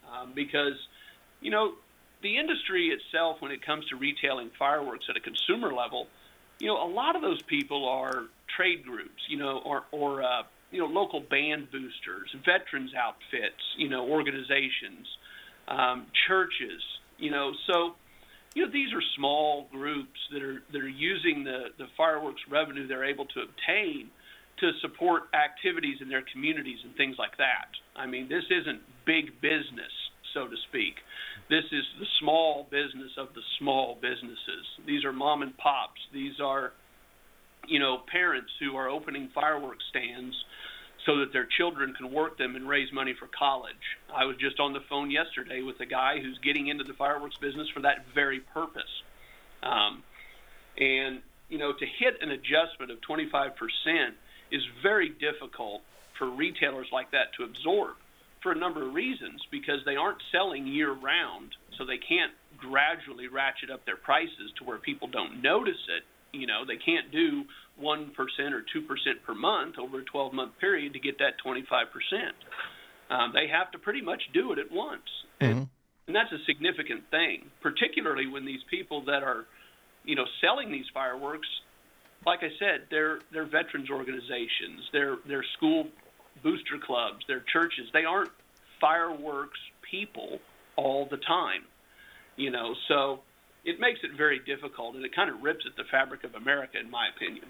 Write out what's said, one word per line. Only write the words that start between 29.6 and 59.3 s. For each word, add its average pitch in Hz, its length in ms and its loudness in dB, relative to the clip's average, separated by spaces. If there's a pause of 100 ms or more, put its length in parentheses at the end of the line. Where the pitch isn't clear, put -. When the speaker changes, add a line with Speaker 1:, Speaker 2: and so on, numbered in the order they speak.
Speaker 1:
so 135 140 -4
to 117 80 -10 (140)
speak. 110 260 0 (540)
This 156 220 6
is 143 120 0 (160)
the 208 60 -6 (160)
small 151 500 4
business 135 460 -2
of 135 180 -8
the 117 60 -12 (180)
small 135 420 0
businesses. 120 640 -6 (220)
These 143 160 0
are 139 80 0
mom 143 300 2
and 139 160 -6
pops. 135 420 2 (140)
These 139 280 -6
are, 135 300 0 (960)
you 156 120 4
know, 131 300 2
parents 165 420 2 (100)
who 135 160 -2
are 131 100 0
opening 139 480 -4
fireworks 143 540 0
stands 127 460 -4 (680)
so 147 140 6
that 135 140 0
their 127 140 2 (100)
children 143 360 2
can 127 180 -8
work 156 260 0
them 127 180 0
and 131 120 -8
raise 139 260 2
money 131 260 0
for - 80 -14
college. 135 480 0 (380)
I 131 100 2
was 135 140 0
just 135 240 0
on 143 100 2
the 139 180 -4
phone 143 220 0
yesterday 131 500 -2
with 131 200 -8
a 123 40 -6
guy 131 340 2
who's 131 200 -8
getting 143 280 2
into 143 180 -2
the 135 80 -12
fireworks 143 440 -2
business 147 360 -4
for 139 80 -6
that 139 240 2 (100)
very 139 240 4
purpose. - 640 -6 (580)
Um, 107 400 2 (760)
and, 135 440 2 (280)
you 156 80 -6
know, 143 160 -2
to 135 120 -4
hit - 360 2
an 156 100 -2
adjustment 139 580 0
of 117 120 -10
twenty-five 151 560 0
percent 131 580 2 (360)
is 143 100 0 (220)
very 196 260 6
difficult 131 720 -6 (380)
for 131 100 0
retailers 135 600 0
like 131 200 -2
that 135 240 2
to 127 80 -4
absorb 160 520 0 (480)
for 185 80 2
a 160 40 4
number 156 320 -2
of 131 60 -6
reasons, 180 560 -4